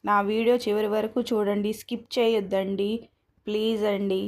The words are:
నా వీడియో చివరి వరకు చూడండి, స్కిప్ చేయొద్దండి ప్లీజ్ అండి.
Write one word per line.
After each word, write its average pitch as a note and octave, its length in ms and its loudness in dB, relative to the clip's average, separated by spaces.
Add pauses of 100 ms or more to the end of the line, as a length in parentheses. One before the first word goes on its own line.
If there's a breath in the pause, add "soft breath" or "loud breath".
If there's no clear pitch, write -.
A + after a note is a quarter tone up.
నా G#3 100 2 (140)
వీడియో A3+ 340 2
చివరి G#3+ 300 0
వరకు A3 260 0 (100)
చూడండి, G#3 420 0 (100)
స్కిప్ - 340 -10
చేయొద్దండి G3 760 0 (580)
ప్లీజ్ G#3+ 440 0
అండి. G3 380 0